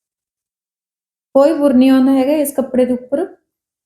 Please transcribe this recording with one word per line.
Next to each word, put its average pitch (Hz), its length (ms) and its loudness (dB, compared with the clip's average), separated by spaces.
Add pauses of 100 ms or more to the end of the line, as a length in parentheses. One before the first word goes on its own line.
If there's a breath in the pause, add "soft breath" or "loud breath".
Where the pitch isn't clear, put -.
(1400)
ਕੋਈ 285 180 2
ਬੁਰ 285 200 0
ਨਹੀਂ 254 160 4
ਆਉਂਦਾ 262 220 2
ਹੈਗਾ 269 220 0
ਇਸ 285 220 -4
ਕੱਪੜੇ 254 300 -2
ਦੇ 247 80 -2
ਉੱਪਰ, 294 320 -6 (600)